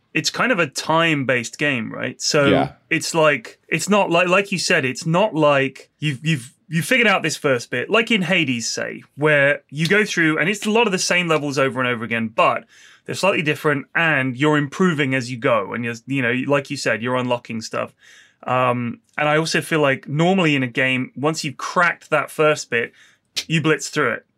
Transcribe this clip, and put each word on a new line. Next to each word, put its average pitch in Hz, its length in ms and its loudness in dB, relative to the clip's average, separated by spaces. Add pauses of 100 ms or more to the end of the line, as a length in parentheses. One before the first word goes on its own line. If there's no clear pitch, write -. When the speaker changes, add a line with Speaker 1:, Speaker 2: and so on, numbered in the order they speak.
(120)
Speaker 1:
it's 156 160 -2
kind 226 240 0
of 208 60 -2
a 170 80 2
time-based 139 920 0
game, 127 320 -2
right? 117 300 -8
So 147 260 2
Speaker 2:
Yeah. 82 260 2 (180)
Speaker 1:
it's 160 240 -4
like, 151 440 0 (100)
it's 165 200 -2
not 196 220 2
like, 180 180 4
like 202 240 2
you 180 60 -2
said, 160 260 0
it's 131 220 -4
not 175 280 2
like 143 540 2 (100)
you've, 147 260 -4
you've, 143 280 -2 (160)
you've 160 160 -2
figured 254 240 2
out 185 160 2
this 156 120 -2
first 131 340 0
bit, 123 200 -4
like 226 220 2
in 208 100 2
Hades, 147 460 0
say, 117 340 -8 (140)
where 143 540 2
you 156 180 -2
go 202 160 4
through 156 340 0
and 151 100 0
it's 208 180 -4
a 214 40 0
lot 226 160 2
of 202 60 -2
the 180 80 0
same 180 260 0
levels 147 320 0
over 131 220 0
and 123 80 0
over 117 160 -2
again, 113 240 -2
but 135 360 0 (420)
they're - 100 -8
slightly 185 260 -2
different 143 520 -2
and 139 420 0
you're 151 220 2
improving 143 580 0
as 123 160 -4
you 127 60 -8
go. 113 340 0
And 113 120 -6
you're, 117 100 -6 (120)
you 135 160 -2
know, 120 100 0 (140)
like 139 240 0
you 139 60 -8
said, 117 260 -2
you're 127 140 -2
unlocking 123 440 -4
stuff. 120 320 -8 (540)
Um, 123 540 0 (160)
and 151 120 0
I 151 80 4
also 160 240 0
feel 156 200 0
like 135 280 0
normally 165 460 2
in 135 80 2
a 127 60 -2
game, 127 480 0
once 156 260 -2
you've 147 140 -8
cracked - 540 -2
that 147 200 0
first 151 400 0
bit, 120 220 -2 (540)
you 160 140 0
blitz 151 280 0
through 131 240 0
it. - 140 -8 (120)